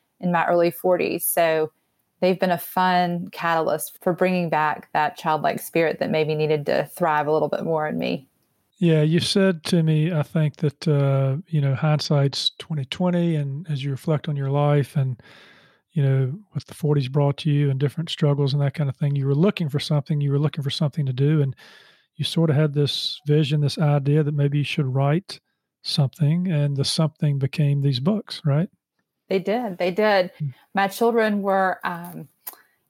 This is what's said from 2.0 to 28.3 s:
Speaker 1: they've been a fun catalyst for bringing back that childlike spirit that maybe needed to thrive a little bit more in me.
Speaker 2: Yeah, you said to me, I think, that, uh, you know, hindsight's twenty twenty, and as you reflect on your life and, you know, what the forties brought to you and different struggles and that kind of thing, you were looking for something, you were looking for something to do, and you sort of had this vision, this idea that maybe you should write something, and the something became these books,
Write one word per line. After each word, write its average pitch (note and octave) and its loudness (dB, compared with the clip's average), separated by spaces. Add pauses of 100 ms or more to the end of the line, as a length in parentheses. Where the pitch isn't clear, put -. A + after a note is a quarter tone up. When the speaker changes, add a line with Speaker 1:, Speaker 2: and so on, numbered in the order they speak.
Speaker 1:
they've F3+ 2
been F#3 0
a F3 0
fun F3+ 0
catalyst D#3+ -2
for F#3 0
bringing F3+ 0
back D#3 -2
that D3+ 0
childlike D3+ -2
spirit E3 0
that - -4
maybe D#3 0
needed D3+ 0
to D3 -2
thrive D3+ 0
a D3+ 0
little D#3 2
bit - -4
more D#3 -2
in - -4
me. - -4 (520)
Speaker 2:
Yeah, D#3+ 4
you D#3 2
said F#3+ 0
to E3+ 2
me, D#3 2
I D3+ 0
think, D3+ -2
that, - -4
uh, C#3 2 (100)
you D#3 0
know, C#3 0
hindsight's D3 0
twenty D3 -6
twenty, F3 0
and C#3+ -4
as C3+ -4
you C#3 -4
reflect D3 -2
on D3 -4
your C#3 -4
life C#3+ 2
and, C3 -2 (680)
you D#3 0
know, C3+ 2 (180)
what - -8
the - -20
forties D3 0
brought C#3+ 2
to D3+ -2
you C#3+ 2
and C3+ 0
different D3 -2
struggles C#3+ 2
and C#3+ 0
that C#3 0
kind C#3+ -2
of C3 -4
thing, C#3+ -2
you C3+ -2
were C#3 2
looking F3 2
for C#3 -2
something, D3 0
you C#3+ 0
were C#3 2
looking D3 -2
for C#3 -2
something D3 -2
to C3 -2
do, C#3+ 2
and C3+ -2 (580)
you - -4
sort E3 0
of C#3 2
had D3+ 2
this - -2
vision, D3 2
this C#3+ 0
idea D3 2
that D3 -4
maybe C#3+ 0
you C#3+ 0
should C3 -2
write C#3 -2 (400)
something, D#3+ 0
and C#3+ 0
the C3+ 0
something D3+ 0
became C#3+ 0
these C3+ 0
books, F#3+ -4